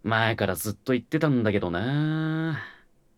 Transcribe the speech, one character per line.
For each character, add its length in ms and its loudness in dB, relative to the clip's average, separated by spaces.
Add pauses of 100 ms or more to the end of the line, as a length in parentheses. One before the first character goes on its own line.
前 320 2
か 100 0
ら 100 0
ず 160 -4
っ 20 -6
と 200 -2
言 80 0
っ 20 -18
て 140 -4
た 120 2
ん 120 4
だ 100 2
け 80 2
ど 120 -2
な。 880 -2 (560)